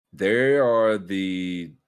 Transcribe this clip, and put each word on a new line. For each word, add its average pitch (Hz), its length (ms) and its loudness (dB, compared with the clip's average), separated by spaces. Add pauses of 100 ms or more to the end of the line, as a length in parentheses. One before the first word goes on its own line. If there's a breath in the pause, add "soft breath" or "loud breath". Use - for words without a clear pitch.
(140)
They 120 440 0
are 113 420 2
the, 92 720 -4 (180)